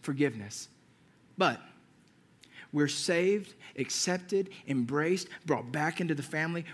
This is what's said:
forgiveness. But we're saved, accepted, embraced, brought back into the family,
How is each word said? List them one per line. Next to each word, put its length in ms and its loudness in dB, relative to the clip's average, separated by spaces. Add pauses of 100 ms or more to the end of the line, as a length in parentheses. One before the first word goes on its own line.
forgiveness. 640 -2 (680)
But 240 4 (1120)
we're 160 4
saved, 640 2 (220)
accepted, 760 0 (160)
embraced, 640 0 (160)
brought 260 0
back 300 0
into 140 0
the 80 -2
family, 520 -4